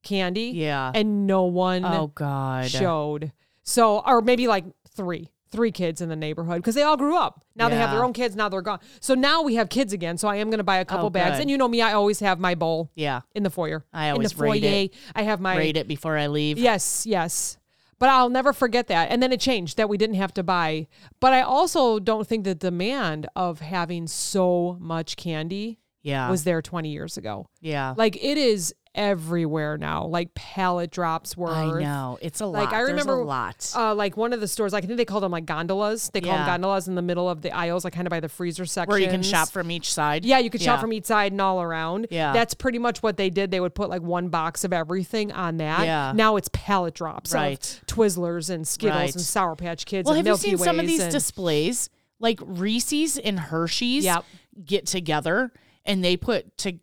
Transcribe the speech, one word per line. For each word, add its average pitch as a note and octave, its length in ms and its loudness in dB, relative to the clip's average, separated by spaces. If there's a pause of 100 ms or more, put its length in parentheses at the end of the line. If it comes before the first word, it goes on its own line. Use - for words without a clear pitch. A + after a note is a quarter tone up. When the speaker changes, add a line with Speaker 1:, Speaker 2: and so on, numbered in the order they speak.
Speaker 1:
candy. G3 520 -2
Speaker 2:
Yeah. C#3+ 400 -2
Speaker 1:
And G#3 320 2
no F#3+ 180 4
one F3+ 400 0
Speaker 2:
Oh, E3 240 0
God. C3+ 640 -2
Speaker 1:
showed. D3+ 640 -2 (300)
So, A3 440 4
or B3 140 8
maybe, B3 260 4
like, G3 200 2 (240)
three, F3 400 -6 (200)
three A3+ 220 0
kids F3 300 -2
in E3 80 -4
the D#3 60 -4
neighborhood, E3 460 -4
'cause A3 120 0
they C#4+ 80 4
all D4+ 160 4
grew D4 180 2
up. - 260 0 (140)
Now A#3 140 2
they A#3+ 60 2
have A3+ 140 2
their A3+ 100 2
Speaker 2:
Yeah. B3 60 4
Speaker 1:
own B3 60 -2
kids. A3 240 -2
Now G#3 140 0
they're F#3+ 100 -2
gone. F#3 200 -6 (200)
So C4+ 140 2
now C#4+ 260 4
we C#4 140 2
have A3 160 2
kids A3 240 0
again. E3+ 240 -4
So G#3 100 0
I G3+ 80 0
am G#3+ 140 -2
gonna A3 120 0
buy F#3+ 140 2
a F#3 80 2
couple F#3 220 -2
Speaker 2:
Oh, G3+ 40 0
Speaker 1:
bags. E3+ 260 2
Speaker 2:
good. C#4+ 60 0
Speaker 1:
And C#4 80 0
you C#4 60 2
know C4 120 4
me, A#3 120 2
I A3 140 4
always G#3 260 4
have F#3+ 180 2
my F3+ 160 0
bowl E3 400 0
Speaker 2:
Yeah. C#3 280 -2 (120)
Speaker 1:
in G#3 100 -2
the F#3 60 2
foyer, D#3 340 -4 (100)
Speaker 2:
I D#3 140 -2
Speaker 1:
in - 20 2
the C#3+ 60 0
Speaker 2:
always F#3 220 0
rate G#3 240 2
Speaker 1:
foyer. G3+ 100 4
Speaker 2:
it. G3 220 0 (200)
Speaker 1:
I G#3+ 80 0
have G#3 180 0
my F#3 160 0
Speaker 2:
Rate D#3 220 2
it A2+ 100 -4
before D#3 300 -2
I D3 80 0
leave. D3+ 320 0
Speaker 1:
Yes, A3+ 480 2
yes. F3 500 -2 (440)
But B3+ 100 6
I'll B3+ 180 6
never B3+ 240 2
forget A#3+ 360 0
that. E3 220 2
And A#3+ 120 4
then B3+ 100 2
it A#3+ 80 0
changed G3+ 380 0
that G#3+ 100 2
we G#3 80 0
didn't G#3+ 200 0
have F#3+ 180 -2
to F#3+ 80 -2
buy. D#3+ 460 0 (320)
But C4 120 6
I B3+ 100 6
also C4+ 580 2
don't A3 260 0
think A3 180 -2
the F#3+ 100 0
demand F3+ 840 -2
of F3 240 -2
having E3+ 480 -4
so F3+ 720 2
much E3 360 -6
candy F3 600 -6 (240)
Speaker 2:
Yeah. C3+ 260 -2
Speaker 1:
was F3 160 0
there E3+ 160 2
twenty D#3+ 300 -6
years D3 260 -8
ago. G#2 300 -8 (140)
Speaker 2:
Yeah. C#3 360 -4
Speaker 1:
Like, A3 260 2
it C#4+ 140 0
is G#3+ 380 2 (220)
everywhere D#3+ 800 0
now, D3+ 300 -4
like F3 280 -4
pallet F3+ 540 -2
drops E3 480 -4
were. F3 140 -4
Speaker 2:
I D#3 320 0
know. C#3 400 -4
It's D#3+ 180 -8
a G#3+ 60 -4
Speaker 1:
Like, G3+ 200 0
Speaker 2:
lot. G#3+ 80 0
Speaker 1:
I - 20 0
Speaker 2:
There's B3 140 2
a - 20 -2
Speaker 1:
remember, C4+ 320 0
Speaker 2:
lot. B2+ 520 -4
Speaker 1:
uh, A3 160 2
like, G#3 240 0
one A#3 160 0
of A#3 80 -2
the G#3 60 -2
stores, G3 260 -2
like, G3+ 120 -2
I - 20 -6
think A#3 120 -4
they A#3 60 2
called G3 200 -2
them, F3+ 80 -2
like, E3 140 -4
gondolas. F#3+ 680 -2
They G3 80 -2
call F3 140 -4
'em D3+ 60 0
Speaker 2:
Yeah. D3 60 0
Speaker 1:
gondolas F#3 400 0
in F#3 80 -4
the F3 80 0
middle F3 260 0
of E3 140 -4
the F3+ 80 -4
aisles, E3+ 320 -2
like, F3 100 -6
kinda F3+ 160 -4
by E3+ 120 -2
the D#3+ 80 -6
freezer F3 360 -6 (220)
Speaker 2:
Where G3+ 120 2
you F#3+ 80 4
can F#3 180 0
Speaker 1:
sections. - 40 0
Speaker 2:
shop E3 200 4
from E3+ 240 -6
each E3+ 200 -6
side. D3+ 320 0
Speaker 1:
Yeah, C4 140 6
you A#3 100 2
could F#3 140 -4
shop A#3+ 140 4
Speaker 2:
Yeah. A3+ 60 -2
Speaker 1:
from A3+ 100 -2
each A3 140 -6
side G#3 260 2
and G3 80 -4
all F#3+ 200 2
around. E3+ 480 -2
Speaker 2:
Yeah. D#3 240 0
Speaker 1:
That's A#3 220 2
pretty A#3+ 240 -2
much A#3+ 240 -2
what G#3+ 140 0
they F#3+ 140 0
did. F#3+ 200 -2
They F#3+ 80 0
would F3+ 160 0
put, G3 160 -4
like, F3 120 -4
one F3 260 -2
box D#3+ 340 -2
of F#3 100 -2
everything F#3 600 -2
on E3+ 240 -4
that. D#3+ 280 0
Speaker 2:
Yeah. D3 300 0
Speaker 1:
Now A3 220 4
it's - 160 -2
pallet F3+ 420 0
drops - 400 -6
Speaker 2:
Right. D3 200 0 (280)
Speaker 1:
of - 60 -14
Twizzlers F3 600 0
and D#3+ 180 -6
Skittles F#3+ 300 0
Speaker 2:
Right. C#3+ 160 0
Speaker 1:
and F3+ 120 -6
Sour E3+ 320 0
Patch E3+ 300 -8
Kids F#3+ 200 -2
Speaker 2:
Well, D4+ 100 4
Speaker 1:
and D#4+ 80 2
Speaker 2:
have - 20 2
you G#3+ 40 4 (200)
Speaker 1:
Milky F#4+ 60 2
Speaker 2:
seen - 20 0
some F4 200 2
of D#3+ 80 0
Speaker 1:
Ways - 20 0
Speaker 2:
these E4 140 2
Speaker 1:
and F3 100 0
Speaker 2:
displays? F3+ 800 0 (300)
Like, A3+ 240 0
Reese's A#3 720 -2
and G3 220 -2
Hershey's E3 640 -2
Speaker 1:
Yep. F3 200 2 (400)
Speaker 2:
get F#3 220 -2
together, E3+ 640 0 (340)
and F#3+ 200 0
they F3+ 120 4
put - 420 -4
to F#3 240 -6